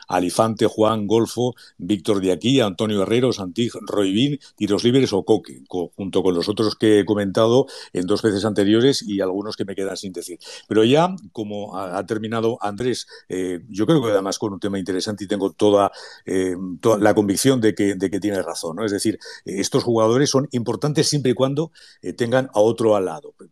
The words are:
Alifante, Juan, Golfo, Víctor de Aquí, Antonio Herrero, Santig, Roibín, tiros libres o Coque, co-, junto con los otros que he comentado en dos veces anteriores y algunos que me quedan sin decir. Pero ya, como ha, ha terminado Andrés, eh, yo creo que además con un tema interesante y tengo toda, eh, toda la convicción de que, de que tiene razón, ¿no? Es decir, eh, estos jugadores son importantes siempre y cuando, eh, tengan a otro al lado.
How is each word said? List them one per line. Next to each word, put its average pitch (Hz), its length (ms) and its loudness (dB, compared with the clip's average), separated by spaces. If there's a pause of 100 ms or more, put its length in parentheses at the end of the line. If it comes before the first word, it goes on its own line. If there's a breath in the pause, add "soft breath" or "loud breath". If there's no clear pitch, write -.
Alifante, 101 600 0
Juan, 107 380 0
Golfo, 113 480 0 (240 soft breath)
Víctor 98 440 -2
de 92 100 2
Aquí, 123 300 2
Antonio 104 420 0
Herrero, 117 300 2
Santig, 104 480 -4
Roibín, 104 580 0 (160 soft breath)
tiros 101 300 0
libres 120 260 4
o 98 120 0
Coque, 69 440 0
co-, 87 300 -6
junto 92 260 -2
con 92 100 2
los 85 140 -2
otros 104 300 -2
que 107 220 6
he 95 60 2
comentado 110 600 2 (260 loud breath)
en 90 140 -4
dos 98 160 0
veces 101 240 0
anteriores 107 560 2
y 104 180 -4
algunos 98 380 -4
que 104 80 -6
me 98 100 -12
quedan 95 220 -8
sin 95 160 -12
decir. 85 260 -12 (260 loud breath)
Pero 110 200 4
ya, 160 280 4 (200)
como 104 440 -10
ha, 95 200 -6
ha 98 80 -4
terminado 113 560 -2
Andrés, 104 440 -4 (220 loud breath)
eh, 92 400 -4
yo 104 180 -2
creo 139 160 4
que 113 100 0
además 98 280 -2
con 107 140 -4
un 92 80 -12
tema 98 180 -4
interesante 95 460 -6
y - 20 -16
tengo 98 240 -2
toda, 101 400 4 (340 loud breath)
eh, 92 300 -2 (260)
toda 110 180 4
la 104 140 6
convicción 107 480 2
de 110 120 4
que, 101 220 0
de 95 140 -2
que 98 100 -4
tiene 98 220 -2
razón, 82 340 -6
¿no? 107 100 -4
Es 98 60 -2
decir, 101 260 -2 (280 loud breath)
eh, - 140 -6
estos - 240 0
jugadores 120 460 2
son 135 220 0
importantes 127 560 -2
siempre 131 240 0
y - 20 2
cuando, 139 380 -2 (300 soft breath)
eh, 90 120 -10
tengan 127 400 0
a 107 60 0
otro 113 360 4
al 98 100 0
lado. 78 280 -10 (180)